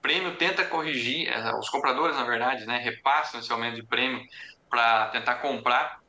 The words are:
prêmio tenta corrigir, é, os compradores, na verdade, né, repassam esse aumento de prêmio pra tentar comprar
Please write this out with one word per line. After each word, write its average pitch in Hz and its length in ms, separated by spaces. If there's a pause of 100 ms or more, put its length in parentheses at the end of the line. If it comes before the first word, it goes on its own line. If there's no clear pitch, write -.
prêmio 175 340
tenta 170 260
corrigir, 151 640
é, 113 300
os - 120
compradores, 143 460
na 127 80
verdade, 120 420
né, 120 100
repassam 127 640
esse 113 100
aumento 117 260
de 117 60
prêmio 120 400 (460)
pra 117 400
tentar 120 280
comprar 127 720